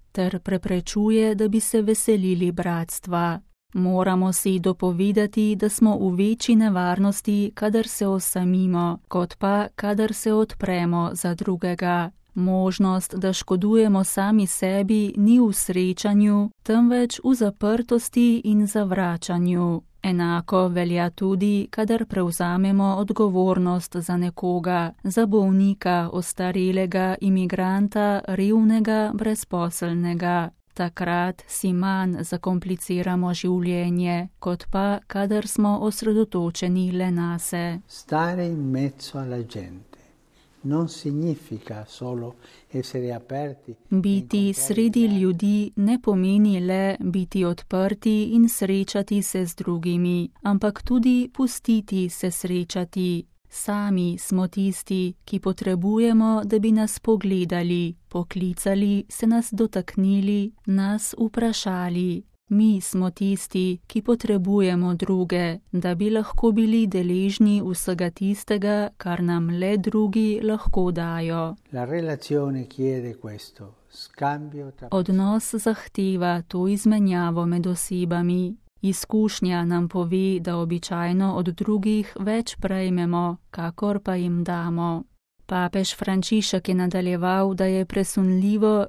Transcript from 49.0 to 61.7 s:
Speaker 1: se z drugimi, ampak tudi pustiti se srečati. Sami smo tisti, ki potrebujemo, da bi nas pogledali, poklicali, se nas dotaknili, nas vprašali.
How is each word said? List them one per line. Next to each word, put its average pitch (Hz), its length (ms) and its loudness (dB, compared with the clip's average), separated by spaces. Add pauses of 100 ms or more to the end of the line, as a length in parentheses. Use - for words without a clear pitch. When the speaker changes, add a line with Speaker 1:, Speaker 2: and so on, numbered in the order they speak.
Speaker 1:
se 185 220 -4
z 170 100 -6
drugimi, 175 760 -2 (120)
ampak 202 400 0
tudi 247 500 2
pustiti 214 760 -2
se 180 220 -4
srečati. 180 960 -4 (280)
Sami 196 640 -2
smo 185 300 0
tisti, 190 640 -2 (100)
ki 196 160 -6
potrebujemo, 220 1040 2
da 214 140 0
bi 220 140 2
nas 214 260 0
pogledali, 175 960 0 (120)
poklicali, 196 1000 -2
se - 180 -4
nas 233 260 0
dotaknili, 196 1000 0 (140)
nas 196 520 0
vprašali. 185 1040 -2 (260)